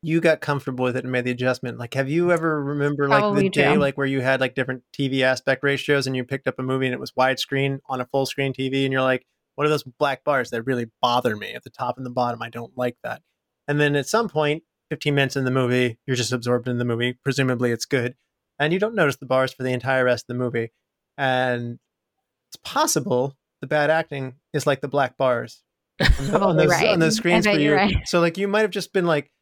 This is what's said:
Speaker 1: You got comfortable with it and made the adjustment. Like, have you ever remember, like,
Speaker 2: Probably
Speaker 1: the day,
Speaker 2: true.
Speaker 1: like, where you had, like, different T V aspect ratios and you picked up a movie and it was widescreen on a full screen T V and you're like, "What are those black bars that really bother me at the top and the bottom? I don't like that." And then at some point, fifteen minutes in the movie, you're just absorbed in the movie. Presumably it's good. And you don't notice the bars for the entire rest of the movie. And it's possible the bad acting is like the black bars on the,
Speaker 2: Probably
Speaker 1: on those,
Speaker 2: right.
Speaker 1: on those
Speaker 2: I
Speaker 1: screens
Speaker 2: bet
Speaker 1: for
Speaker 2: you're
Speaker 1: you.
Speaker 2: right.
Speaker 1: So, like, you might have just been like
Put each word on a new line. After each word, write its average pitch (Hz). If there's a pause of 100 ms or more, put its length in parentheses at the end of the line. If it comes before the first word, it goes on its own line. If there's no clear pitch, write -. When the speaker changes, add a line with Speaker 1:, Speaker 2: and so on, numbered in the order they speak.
Speaker 1:
You 165
got 160
comfortable 131
with 123
it 131
and 127
made 123
the 127
adjustment. 123
Like, 120
have 135
you 175
ever 160
remember, 143
like, 143
Speaker 2:
Probably 196
Speaker 1:
the 190
day, 143
Speaker 2:
true. 147
Speaker 1:
like, 139
where 139
you 135
had, 131
like, 127
different 127 (100)
T 139
V 135
aspect 131
ratios 139
and 131
you 127
picked 135
up 131
a 131
movie 131
and 127
it 123
was 143
widescreen 135 (100)
on 127
a 123
full 135
screen 135
T 135
V 135
and 135
you're 131
like, 131 (300)
"What 147
are -
those 151
black 135
bars 131
that 113
really 120 (120)
bother 120
me 104
at 120
the -
top 123
and 131
the 123
bottom? 120
I 117
don't 117
like 123
that." 117 (460)
And 147
then 147
at 139
some 226
point, 151 (260)
fifteen 147
minutes 139
in 139
the 127
movie, 123
you're 135
just 120
absorbed 123
in 123
the 120
movie. 120
Presumably 127
it's 113
good. 123 (440)
And 151
you 190
don't 220
notice 156
the -
bars 131
for -
the 131
entire 127
rest 123
of 123
the 123
movie. 123 (460)
And 127 (680)
it's -
possible 143 (240)
the 139
bad 147
acting 139 (160)
is 147
like 139
the 147
black 139
bars 120 (380)
on - (180)
the, 185
Speaker 2:
Probably 196
Speaker 1:
on 165
those, 156
Speaker 2:
right. 139
Speaker 1:
on 165
those 160
Speaker 2:
I -
Speaker 1:
screens 170
Speaker 2:
bet 202
Speaker 1:
for 151
Speaker 2:
you're 147
Speaker 1:
you. 147
Speaker 2:
right. 190
Speaker 1:
So, 175
like, 170
you 202
might 208
have 208
just 196
been 185
like 151 (100)